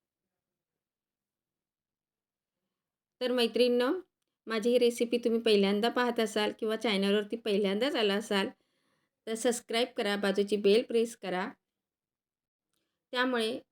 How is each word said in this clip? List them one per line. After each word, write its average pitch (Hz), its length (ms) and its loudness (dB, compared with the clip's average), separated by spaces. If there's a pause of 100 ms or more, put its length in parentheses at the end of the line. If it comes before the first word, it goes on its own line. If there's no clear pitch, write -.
(3250)
तर 247 100 -2
मैत्रिणींनो, 247 680 2 (480)
माझी 226 220 -2
ही 247 80 4
रेसिपी 240 400 2
तुम्ही 233 240 0
पहिल्यांदा 208 480 4
पाहत 240 300 -2
असाल 214 400 -2
किंवा 220 160 -2
चॅनलवरती 208 600 0
पहिल्यांदाच 214 600 0
आला 214 180 0
असाल 202 360 -2 (800)
तर 220 80 -6
सबस्क्राईब 240 520 -2 (100)
करा, 202 180 -2
बाजूची 202 400 0
बेल 208 280 4
प्रेस 233 340 -2
करा. 185 320 -6 (1600)
त्यामुळे 247 480 -2 (120)